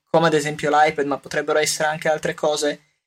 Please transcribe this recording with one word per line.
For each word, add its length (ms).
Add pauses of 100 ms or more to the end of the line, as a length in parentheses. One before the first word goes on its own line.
come 220
ad 80
esempio 340
l'iPad, 380
ma 100
potrebbero 400
essere 320
anche 180
altre 280
cose, 460 (260)